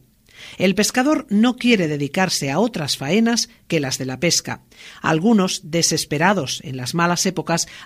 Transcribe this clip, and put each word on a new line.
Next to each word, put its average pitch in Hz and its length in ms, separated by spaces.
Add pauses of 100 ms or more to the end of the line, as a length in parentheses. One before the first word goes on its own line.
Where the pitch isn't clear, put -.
(580)
El 190 160
pescador 254 560
no 220 240
quiere 233 320
dedicarse 147 640
a 147 80
otras 196 380
faenas 226 520 (200)
que 170 100
las 131 180
de 131 100
la 131 120
pesca. - 440 (400)
Algunos, 185 680
desesperados 160 920
en 135 120
las 123 180
malas 170 320
épocas, 170 420 (180)